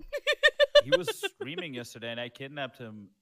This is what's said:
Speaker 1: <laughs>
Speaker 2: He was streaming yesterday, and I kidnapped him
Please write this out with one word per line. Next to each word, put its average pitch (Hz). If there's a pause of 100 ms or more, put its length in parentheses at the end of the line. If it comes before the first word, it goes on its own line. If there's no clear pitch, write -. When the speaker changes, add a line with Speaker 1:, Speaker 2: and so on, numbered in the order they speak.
Speaker 1:
<laughs> - (840)
Speaker 2:
He -
was 370 (320)
streaming 165
yesterday, 117
and 117
I 120
kidnapped 139
him 107 (140)